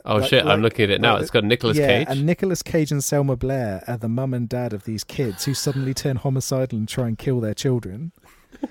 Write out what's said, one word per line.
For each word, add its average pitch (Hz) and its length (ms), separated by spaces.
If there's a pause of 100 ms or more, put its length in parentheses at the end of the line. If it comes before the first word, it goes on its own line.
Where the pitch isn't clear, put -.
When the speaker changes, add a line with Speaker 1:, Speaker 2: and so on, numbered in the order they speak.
Speaker 1:
Oh, 107 120
Speaker 2:
like, 104 120
Speaker 1:
shit, 127 140
I'm 101 180
Speaker 2:
like, 113 100
Speaker 1:
looking 113 140
at 98 60
it 95 100
now. 117 140
Speaker 2:
like, - 80
Speaker 1:
It's - 80
got 113 120
Nicolas 117 340
Speaker 2:
yeah, 143 100
Speaker 1:
Cage. 107 220
Speaker 2:
and 139 160
Nicolas 175 380
Cage - 280
and 143 120
Selma 139 320
Blair 123 520
are 120 100
the 113 100
mum 127 260
and 120 140
dad 123 240
of 101 140
these 107 180
kids 113 420
who 139 80
suddenly 135 400
turn 135 240
homicidal 131 640
and 107 80
try 123 200
and 113 100
kill 127 240
their 107 120
children. 123 580 (600)